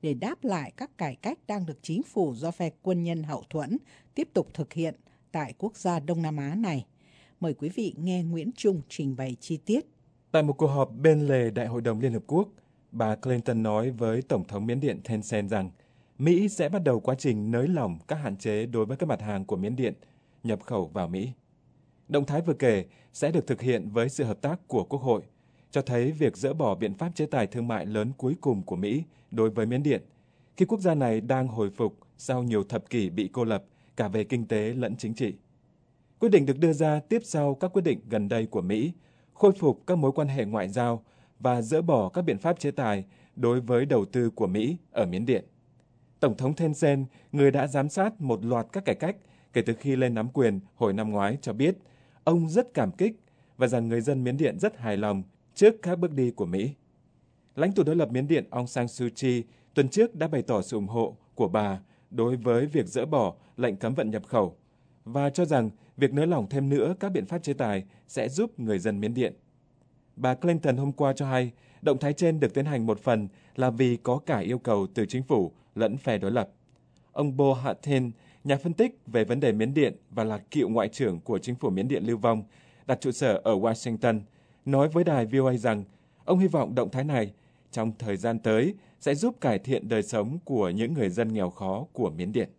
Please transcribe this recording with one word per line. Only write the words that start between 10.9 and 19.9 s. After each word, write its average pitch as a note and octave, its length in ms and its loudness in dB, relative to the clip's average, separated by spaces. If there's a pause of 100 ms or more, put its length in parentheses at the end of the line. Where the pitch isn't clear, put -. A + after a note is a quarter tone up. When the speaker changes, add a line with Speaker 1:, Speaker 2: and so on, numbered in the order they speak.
Speaker 2:
bên D3+ 300 4
lề B2+ 240 2
Đại A2+ 160 -4
hội A#2+ 140 -4
đồng A2+ 200 -2
Liên B2+ 120 0
Hợp A2+ 140 -4
Quốc, F3+ 220 0 (440)
bà A2 240 -2
Clinton A#2+ 460 -2
nói A2 280 0
với A#2 320 -2
Tổng G2+ 220 -2
thống G2+ 220 -6
Miến A#2+ 140 -2
Điện C3+ 240 -2
Thein A2 180 -2
Sein G#2 260 -2
rằng F#2+ 220 -2 (480)
Mỹ E3+ 300 4
sẽ F3 200 -2
bắt F#3 160 -2
đầu B2 160 2
quá C3 140 0
trình A2 360 -2
nới A#2+ 180 0
lỏng A#2 300 -2 (100)
các D#3 80 -4
hạn A#2+ 200 -6
chế G#2+ 300 -2
đối A#2 200 -2
với C3 100 -6
các E3+ 100 -4
mặt B2 160 -4
hàng G2+ 220 -6
của G2+ 120 -4
Miến G#2 200 -2
Điện B2 180 -2 (480)